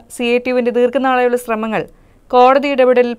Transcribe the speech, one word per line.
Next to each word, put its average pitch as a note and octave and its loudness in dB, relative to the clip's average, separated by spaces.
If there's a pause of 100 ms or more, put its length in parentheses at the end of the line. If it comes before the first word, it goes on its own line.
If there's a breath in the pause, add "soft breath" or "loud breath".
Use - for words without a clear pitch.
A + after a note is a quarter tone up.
(160)
സി B3 -6 (100)
ഐ - 0
ടി B3+ -2
യുവിന്റെ A#3+ -2
ദീർഘനാളായുള്ള B3 0
ശ്രമങ്ങൾ A3 -4 (500 soft breath)
കോടതി C4 4
ഇടപെടലിൽ B3 2